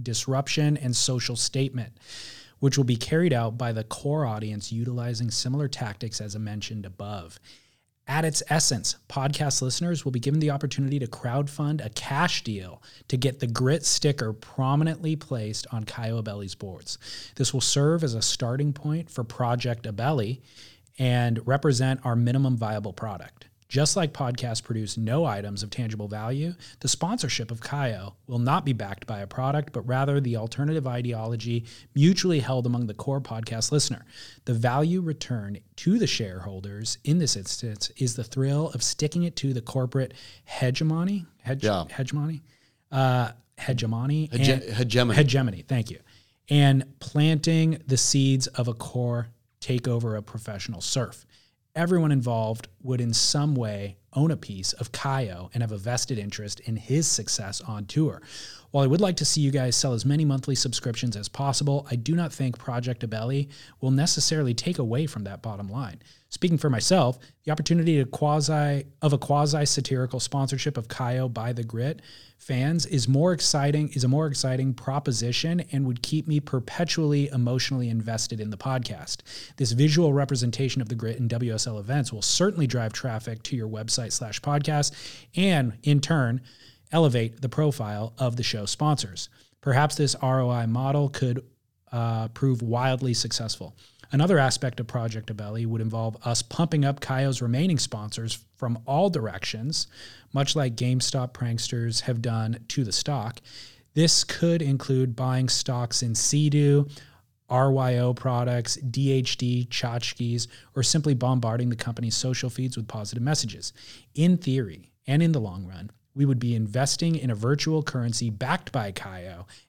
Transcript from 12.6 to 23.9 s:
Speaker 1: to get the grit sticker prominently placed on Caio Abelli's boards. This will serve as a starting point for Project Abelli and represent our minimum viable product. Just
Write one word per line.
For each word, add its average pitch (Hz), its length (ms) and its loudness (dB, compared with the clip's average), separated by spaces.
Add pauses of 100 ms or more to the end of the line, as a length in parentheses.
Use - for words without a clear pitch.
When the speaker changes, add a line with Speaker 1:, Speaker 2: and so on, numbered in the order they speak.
Speaker 1:
to 135 100 0
get 123 220 0
the 127 80 -2
grit 127 380 2
sticker 120 480 2
prominently 156 840 0
placed 110 560 -6
on 110 120 -4
Caio 113 360 -4
Abelli's 104 360 -6
boards. - 420 -12 (380)
This - 180 0
will 127 80 0
serve 156 420 4
as 123 120 0
a 110 60 -2
starting 135 520 0
point 156 380 -4
for 127 120 -4
Project 120 600 -2
Abelli 117 560 -2 (560)
and 120 480 2
represent 131 580 2
our 120 120 0
minimum 123 420 4
viable 104 360 -4
product. - 540 -12 (200)
Just 143 300 2